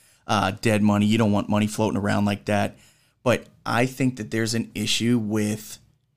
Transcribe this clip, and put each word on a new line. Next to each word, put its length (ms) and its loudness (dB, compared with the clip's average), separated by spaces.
Uh, 260 0
dead 200 2
money. 240 4
You 120 2
don't 160 2
want 160 -2
money 180 2
floating 320 0
around 240 0
like 220 -2
that. 320 -2
But 220 0
I 200 0
think 300 -2
that 160 -10
there's 220 -2
an 200 -4
issue 460 0
with 600 -4